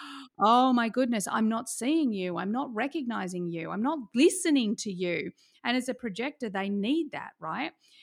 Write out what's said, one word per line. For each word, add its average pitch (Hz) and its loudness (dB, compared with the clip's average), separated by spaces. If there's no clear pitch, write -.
<gasps> - -16
"Oh 247 6
my 233 4
goodness, 240 0
I'm 220 2
not 226 -2
seeing 285 0
you. 180 -2
I'm 185 -2
not 254 -4
recognizing 208 -4
you. 165 -6
I'm 190 -4
not 294 0
listening 262 4
to 208 -6
you." 175 -2
And 247 0
as 254 -2
a 262 -4
projector, 240 -6
they 196 -4
need 240 0
that, 143 -10
right? 196 -6